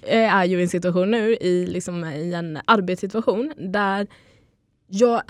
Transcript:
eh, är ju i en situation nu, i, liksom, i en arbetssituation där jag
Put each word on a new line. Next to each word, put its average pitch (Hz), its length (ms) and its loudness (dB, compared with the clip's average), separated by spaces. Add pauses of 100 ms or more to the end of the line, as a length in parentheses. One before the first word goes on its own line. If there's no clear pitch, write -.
eh, 226 340 4
är 185 100 4
ju 180 140 2
i 180 40 2
en 175 60 0
situation 180 420 0
nu, 226 240 2
i, 180 320 0
liksom, 180 380 -6
i 160 280 -6
en 170 320 -6
arbetssituation 202 920 0
där 196 500 -2 (800)
jag 233 420 2